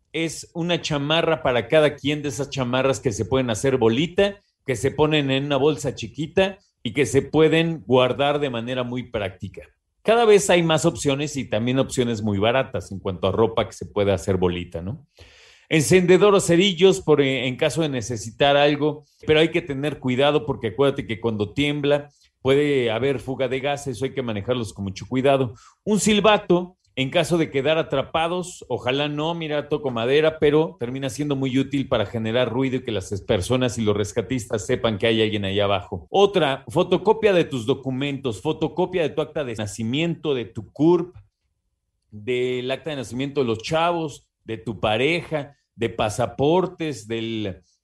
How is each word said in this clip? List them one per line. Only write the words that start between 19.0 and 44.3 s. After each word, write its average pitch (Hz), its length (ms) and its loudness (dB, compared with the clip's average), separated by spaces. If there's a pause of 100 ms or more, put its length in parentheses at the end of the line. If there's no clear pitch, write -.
pero 156 160 6
hay 165 100 2
que 165 100 -2
tener 143 380 -6
cuidado 143 460 2
porque 117 220 -4
acuérdate 135 380 0
que 104 140 -6
cuando 107 320 -2
tiembla 143 580 0 (320)
puede 135 480 2
haber 120 300 0
fuga 127 300 -4
de 131 100 -4
gas, 143 280 -6
eso 127 180 -6
hay 123 80 -6
que 135 80 -6
manejarlos 113 500 -4
con 101 140 -10
mucho 98 240 -10
cuidado. 131 460 2 (280)
Un 208 160 0
silbato 202 800 2 (180)
en 135 160 -2
caso 165 260 0
de 160 140 0
quedar 139 260 0
atrapados, 165 920 -4
ojalá 127 380 -2
no, 151 280 -4
mira, 151 340 -6
toco 143 220 -4
madera, 139 480 0
pero 156 400 2
termina 131 320 -6
siendo 143 240 -4
muy 135 240 0
útil 135 280 -2
para 110 200 0
generar 117 420 -2
ruido 131 280 -2
y - 60 -8
que 117 80 -8
las 98 300 -6
personas 117 560 0
y 117 60 -2
los 104 120 2
rescatistas 107 720 -4
sepan 117 320 -2
que 107 80 -2
hay 113 160 2
alguien 104 240 -2
allá 98 200 0
abajo. 98 440 -4
Otra, 185 600 2
fotocopia 185 640 2
de 170 100 4
tus 131 240 -6
documentos, 131 760 -4
fotocopia 165 600 -2
de 143 60 -2
tu - 120 -6
acta 151 220 -6
de 123 100 -8
nacimiento, 135 800 -4
de 120 120 -4
tu - 260 -14
curp, 170 440 2 (920)
del 123 600 -4
acta 135 180 -8
de 151 60 -6
nacimiento 135 460 -4
de 127 60 0
los 110 120 -2
chavos, 160 680 -2 (160)